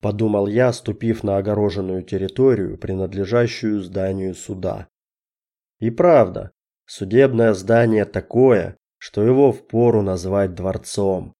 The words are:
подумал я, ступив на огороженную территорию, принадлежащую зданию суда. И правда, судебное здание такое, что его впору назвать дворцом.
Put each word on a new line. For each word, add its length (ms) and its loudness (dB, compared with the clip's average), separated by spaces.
подумал 460 0
я, 240 2
ступив 520 -4
на 140 0
огороженную 680 -2
территорию, 720 0
принадлежащую 1040 -2
зданию 520 -6
суда. 540 -10
И 100 -2
правда, 640 2
судебное 680 2
здание 520 2
такое, 720 0
что 260 -4
его 280 4
впору 500 2
назвать 540 -2
дворцом. 840 -4